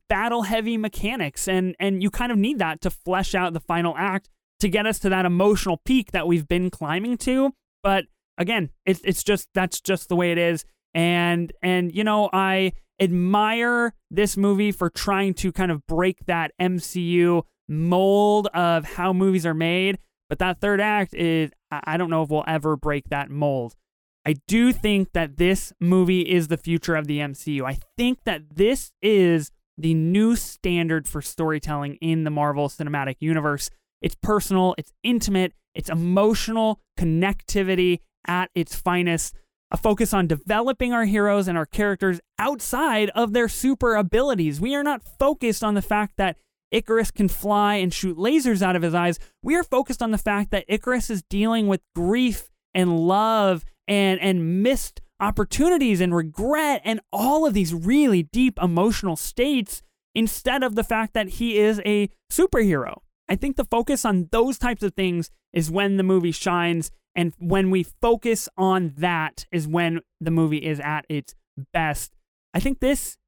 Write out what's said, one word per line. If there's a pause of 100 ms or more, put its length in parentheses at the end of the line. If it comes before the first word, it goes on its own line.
battle-heavy
mechanics,
and,
and
you
kind
of
need
that
to
flesh
out
the
final
act (320)
to
get
us
to
that
emotional
peak
that
we've
been
climbing
to. (280)
But (320)
again, (140)
it's,
it's
just,
that's
just
the
way
it
is. (280)
And,
and,
you
know,
I (260)
admire (180)
this
movie
for
trying
to
kind
of
break
that
M
C
U (220)
mold
of
how
movies
are
made. (320)
But
that
third
act
is, (200)
I,
I
don't
know
if
we'll
ever
break
that
mold. (500)
I (120)
do
think
that
this
movie
is
the
future
of
the
M
C
U.
I (180)
think
that
this (100)
is (260)
the
new
standard
for
storytelling
in
the
Marvel
Cinematic
Universe. (280)
It's
personal,
it's
intimate, (200)
it's
emotional (200)
connectivity (280)
at
its
finest. (380)
A
focus
on
developing
our
heroes
and
our
characters (160)
outside
of
their
super
abilities.
We
are
not (160)
focused
on
the
fact
that (320)
Icarus
can
fly
and
shoot
lasers
out
of
his
eyes. (240)
We
are
focused
on
the
fact
that
Icarus
is
dealing
with (140)
grief (240)
and
love (220)
and,
and
missed (180)
opportunities
and
regret
and (120)
all
of
these
really
deep
emotional
states (320)
instead
of
the
fact
that
he
is
a (220)
superhero. (280)
I
think
the
focus
on
those
types
of
things (200)
is
when
the
movie
shines, (240)
and
when
we
focus
on
that
is
when (180)
the
movie
is
at
its (360)
best. (440)
I
think
this (100)